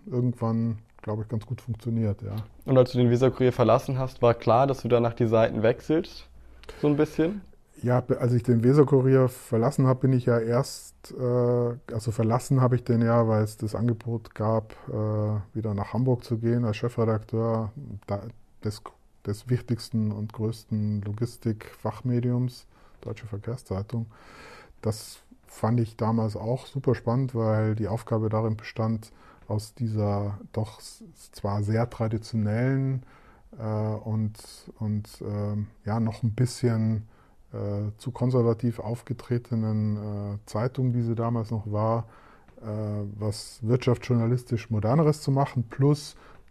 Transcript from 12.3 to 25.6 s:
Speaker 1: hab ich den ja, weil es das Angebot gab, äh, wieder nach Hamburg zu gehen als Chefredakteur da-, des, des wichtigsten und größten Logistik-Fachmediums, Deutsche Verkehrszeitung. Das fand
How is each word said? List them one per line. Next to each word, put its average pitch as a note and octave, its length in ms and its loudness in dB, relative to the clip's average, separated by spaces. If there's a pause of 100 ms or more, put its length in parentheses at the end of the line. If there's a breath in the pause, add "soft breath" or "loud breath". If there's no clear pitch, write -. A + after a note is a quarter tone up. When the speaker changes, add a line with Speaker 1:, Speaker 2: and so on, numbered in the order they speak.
Speaker 1:
hab B2+ 140 4
ich B2 100 0
den A#2 180 4
ja, A#2 240 4
weil G#2+ 160 4
es G#2+ 140 -2
das G#2+ 180 -6
Angebot A2+ 640 -4
gab, A2 400 -2 (120)
äh, G#2+ 680 -2
wieder A2 180 -2
nach G2+ 180 -4
Hamburg B2+ 300 0
zu A2+ 160 -4
gehen A#2+ 260 2
als G#2+ 120 0
Chefredakteur A2+ 960 -2 (340)
da-, G2+ 220 -6 (340)
des, G#2+ 200 -6 (440)
des G#2 240 -6
wichtigsten A2+ 600 -2
und G#2 200 -8
größten G#2+ 680 -2
Logistik-Fachmediums, A#2+ 1700 -4 (320 soft breath)
Deutsche - 260 -12
Verkehrszeitung. G#2+ 800 -6 (760 loud breath)
Das - 380 -6 (300)
fand A#2+ 320 0